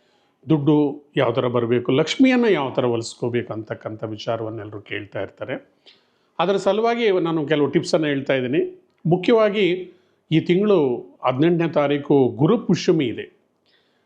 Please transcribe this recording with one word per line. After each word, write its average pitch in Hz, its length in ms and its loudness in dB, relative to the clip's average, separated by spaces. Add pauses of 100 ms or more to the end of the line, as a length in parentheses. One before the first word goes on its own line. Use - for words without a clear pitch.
(500)
ದುಡ್ಡು 151 540 2 (140)
ಯಾವ 120 140 2
ಥರ 123 160 0
ಬರಬೇಕು, 120 440 0
ಲಕ್ಷ್ಮಿಯನ್ನು 240 580 2
ಯಾವ 139 240 0
ಥರ 123 120 0
ಒಲಿಸ್ಕೋಬೇಕು" 120 680 -4
ಅಂತಕ್ಕಂಥ 110 500 -12
ವಿಚಾರವನ್ನೆಲ್ಲರೂ 110 760 -8
ಕೇಳ್ತಾ 104 400 -10
ಇರ್ತಾರೆ. 110 500 -10 (680)
ಅದರ 185 160 2
ಸಲುವಾಗಿ 220 560 0
ನಾನು 165 360 0
ಕೆಲವು 147 200 2
ಟಿಪ್ಸನ್ನು 160 400 0
ಹೇಳ್ತಾ 139 260 -2
ಇದ್ದೀನಿ. 131 580 -4 (160)
ಮುಖ್ಯವಾಗಿ 185 840 2 (400)
ಈ 156 80 4
ತಿಂಗಳು 175 580 2 (280)
ಹದಿನೆಂಟನೇ 160 440 2
ತಾರೀಕು 143 580 2
ಗುರು 151 300 2
ಪುಷ್ಯಮಿ 170 480 0
ಇದೆ. 104 280 -8 (720)